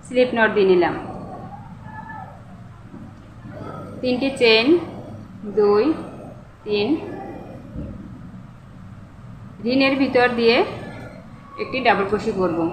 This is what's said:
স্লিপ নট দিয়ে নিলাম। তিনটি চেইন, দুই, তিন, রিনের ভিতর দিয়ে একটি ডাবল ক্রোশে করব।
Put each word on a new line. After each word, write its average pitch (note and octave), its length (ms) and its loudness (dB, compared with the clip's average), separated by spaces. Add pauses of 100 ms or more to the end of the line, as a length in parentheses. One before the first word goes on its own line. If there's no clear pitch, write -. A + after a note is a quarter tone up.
স্লিপ B3 320 4
নট A3 180 6
দিয়ে G3 160 6
নিলাম। E3+ 240 4 (3000)
তিনটি B3+ 280 0 (120)
চেইন, A3+ 240 6 (920)
দুই, G#3 260 6 (840)
তিন, G#3 220 0 (2750)
রিনের C4+ 380 4
ভিতর B3 260 4 (120)
দিয়ে A#3 160 6 (1080)
একটি - 140 -4 (100)
ডাবল G3 220 4
ক্রোশে G#3+ 320 0
করব। E3+ 180 2 (140)